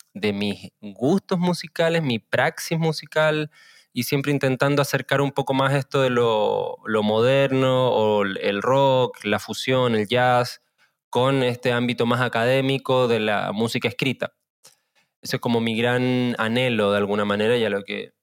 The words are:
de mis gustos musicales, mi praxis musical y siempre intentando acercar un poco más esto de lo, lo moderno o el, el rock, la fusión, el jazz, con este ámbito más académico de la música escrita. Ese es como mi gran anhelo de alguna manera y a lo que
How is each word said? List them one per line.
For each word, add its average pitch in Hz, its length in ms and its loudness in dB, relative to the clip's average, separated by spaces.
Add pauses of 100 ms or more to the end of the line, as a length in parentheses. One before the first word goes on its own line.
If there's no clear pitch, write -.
(140)
de 104 200 -2
mis 101 360 -6 (120)
gustos 143 580 -2
musicales, 165 640 0
mi 120 160 0
praxis - 580 -2
musical 156 720 0 (420)
y 120 120 -4
siempre 143 280 -2
intentando 139 520 0
acercar 139 380 -2
un 139 100 0
poco 135 240 -2
más 135 180 2
esto 139 300 0
de 127 80 2
lo, 107 720 0
lo 107 160 0
moderno 131 880 2
o 107 340 2
el, 95 140 -4
el 101 240 -2
rock, 127 600 2
la 104 160 -2
fusión, 123 560 -2
el 104 120 0
jazz, 123 540 0 (480)
con 131 320 2
este 123 300 -2
ámbito 120 340 0
más 120 160 2
académico 127 840 0
de 113 120 2
la 101 320 -2
música 117 360 -2
escrita. - 460 -4 (880)
Ese - 160 -6
es - 40 -6
como 117 200 0
mi 113 140 -2
gran 123 600 0
anhelo 113 540 0
de 101 60 2
alguna 104 280 0
manera 107 320 0
y 113 80 0
a 104 60 -2
lo 101 120 -4
que 101 400 -12